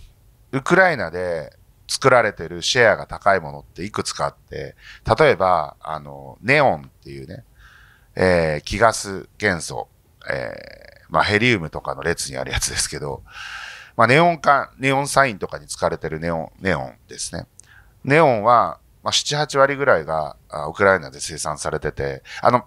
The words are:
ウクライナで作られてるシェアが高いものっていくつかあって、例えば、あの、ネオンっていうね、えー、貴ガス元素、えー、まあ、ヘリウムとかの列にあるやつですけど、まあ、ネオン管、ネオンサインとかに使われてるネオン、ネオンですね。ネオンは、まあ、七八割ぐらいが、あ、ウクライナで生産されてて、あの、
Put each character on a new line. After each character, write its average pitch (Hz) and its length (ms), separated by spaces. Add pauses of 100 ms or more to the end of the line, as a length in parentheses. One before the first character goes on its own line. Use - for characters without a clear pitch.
(520)
ウ 131 80
ク 170 160
ラ 185 160
イ 139 60
ナ 87 120
で 85 460 (320)
作 - 220
ら 123 100
れ 107 140
て 85 120
る 85 140
シ - 180
ェ 113 120
ア 87 60
が 73 100
高 98 280
い 95 60
も 73 100
の 71 100
っ - 40
て - 200
い 107 60
く 104 120
つ - 100
か 71 140
あ - 20
っ 69 80
て、 - 400 (420)
例 151 120
え 98 60
ば、 85 440
あ 78 180
の、 69 440
ネ 135 180
オ 113 160
ン 71 60
っ - 200
て 71 60
い 69 160
う - 20
ね、 - 180 (720)
え 85 460
ー、 - 20
貴 - 140
ガ 110 160
ス 98 360 (100)
元 92 240
素、 62 260 (420)
え 60 220 (480)
ー、 - 80
ま 82 120
あ、 - 40
ヘ 104 140
リ 120 140
ウ 101 80
ム 78 100
と 71 100
か 69 140
の 69 80
列 80 260
に 67 80
あ 65 80
る 64 80
や - 80
つ - 100
で - 60
す - 120
け 76 100
ど、 69 240 (760)
ま 117 80
あ、 - 20
ネ 127 140
オ 175 80
ン 170 100
管、 139 400
ネ 135 140
オ 135 80
ン 143 80
サ 135 180
イ 120 60
ン 92 60
と 90 80
か - 120
に 73 80
使 - 180
わ 85 60
れ 82 80
て 80 100
る 80 100
ネ 82 120
オ 82 80
ン、 78 220
ネ 92 140
オ 71 80
ン 64 120 (140)
で - 100
す - 160
ね。 - 120 (560)
ネ 139 180
オ 160 60
ン 113 160
は、 107 380 (220)
ま 107 80
あ、 - 20
七 - 240
八 147 220
割 135 180
ぐ 139 80
ら 117 140
い 76 60
が、 78 320 (120)
あ、 76 180
ウ 80 60
ク 101 120
ラ 95 120
イ 87 40
ナ 67 100
で 71 100
生 76 180
産 76 200
さ 73 120
れ 78 80
て 76 140
て、 69 300 (180)
あ - 100
の、 123 160